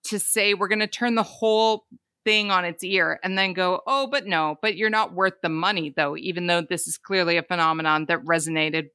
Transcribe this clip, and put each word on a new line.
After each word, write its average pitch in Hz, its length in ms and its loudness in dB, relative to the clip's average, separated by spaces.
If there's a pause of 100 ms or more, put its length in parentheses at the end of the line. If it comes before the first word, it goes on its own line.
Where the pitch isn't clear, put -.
to 208 140 -4
say, 202 340 2
"We're 196 140 0
gonna 214 200 0
turn 240 280 -2
the 220 80 2
whole 220 600 2 (400)
thing 214 240 2
on 185 160 0
its 170 180 -8
ear," 180 400 0
and 190 140 -2
then 190 160 0
go, 180 320 0
"Oh, 269 220 0
but 262 180 -4
no, 160 360 0
but 214 140 0
you're 214 140 0
not 214 240 0
worth 185 280 0
the 170 80 -2
money, 160 460 -2
though, 151 220 0
even 175 300 -4
though 175 140 2
this 170 260 -4
is 160 100 -8
clearly 175 400 0
a 165 60 0
phenomenon 160 640 2
that 165 180 0
resonated 160 680 0